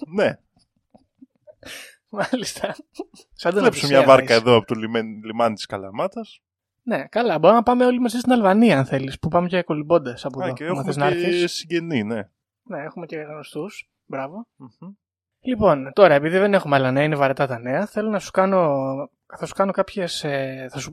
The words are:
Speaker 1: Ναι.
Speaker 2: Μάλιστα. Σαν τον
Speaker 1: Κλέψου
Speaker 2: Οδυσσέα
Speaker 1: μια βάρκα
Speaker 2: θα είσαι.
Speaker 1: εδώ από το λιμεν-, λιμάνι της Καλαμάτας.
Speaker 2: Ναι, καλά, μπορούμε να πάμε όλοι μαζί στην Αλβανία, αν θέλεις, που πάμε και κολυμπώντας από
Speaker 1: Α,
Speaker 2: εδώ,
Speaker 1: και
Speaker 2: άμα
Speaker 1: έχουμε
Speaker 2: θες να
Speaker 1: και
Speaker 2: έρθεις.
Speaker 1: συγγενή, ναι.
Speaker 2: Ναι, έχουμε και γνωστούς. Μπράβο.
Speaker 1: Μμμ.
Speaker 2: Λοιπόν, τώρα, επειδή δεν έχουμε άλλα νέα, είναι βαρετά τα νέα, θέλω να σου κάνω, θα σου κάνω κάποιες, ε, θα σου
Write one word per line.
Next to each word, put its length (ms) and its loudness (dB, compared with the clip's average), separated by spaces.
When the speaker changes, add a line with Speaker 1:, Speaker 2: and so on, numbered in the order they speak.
Speaker 1:
Ναι. 240 0
Speaker 2:
Μάλιστα. 640 -4
Σαν 180 -2
τον 80 2
Speaker 1:
Κλέψου 180 2
Speaker 2:
Οδυσσέα 200 2
Speaker 1:
μια 80 6
βάρκα 200 8
Speaker 2:
θα 80 2
είσαι. 80 4
Speaker 1:
εδώ 140 6
από 100 2
το 80 -4
λιμεν-, 500 -6
λιμάνι 300 0
της 120 -12
Καλαμάτας. 760 -10
Speaker 2:
Ναι, 240 -4
καλά, 320 -2
μπορούμε 200 6
να 60 0
πάμε 220 2
όλοι 140 0
μαζί 180 -2
στην 140 0
Αλβανία, 460 4
αν 80 2
θέλεις, 320 -6
που 100 -6
πάμε 200 0
και 140 0
κολυμπώντας 640 -2
από 180 -8
Speaker 1:
Α, 20 -4
Speaker 2:
εδώ, 100 -6
Speaker 1:
και 100 -12
Speaker 2:
άμα 80 -6
Speaker 1:
έχουμε 140 -6
Speaker 2:
θες 100 -6
να 140 0
Speaker 1:
και 40 -2
Speaker 2:
έρθεις. 380 -2
Speaker 1:
συγγενή, 520 -4
ναι. 240 -6
Speaker 2:
Ναι, 200 -12
έχουμε 240 -14
και 100 -14
γνωστούς. 760 -14
Μπράβο. 400 -10
Speaker 1:
Μμμ. 320 -20
Speaker 2:
Λοιπόν, 520 0
τώρα, 220 8
επειδή 240 2
δεν 160 2
έχουμε 220 2
άλλα 140 2
νέα, 140 0
είναι 120 0
βαρετά 300 0
τα 120 -6
νέα, 280 -4
θέλω 240 -6
να 80 -4
σου 120 -10
κάνω, 520 2
θα 80 -8
σου 80 -16
κάνω 180 0
κάποιες, 520 -6
ε, 460 -6
θα 80 -10
σου 140 -10